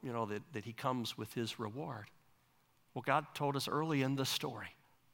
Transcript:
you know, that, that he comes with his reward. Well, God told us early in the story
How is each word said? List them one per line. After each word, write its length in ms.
you 120
know, 100
that, 180
that 100
he 80
comes 460
with 160
his 260
reward. 460
Well, 120
God 280
told 200
us 140
early 320
in 160
the 80
story 500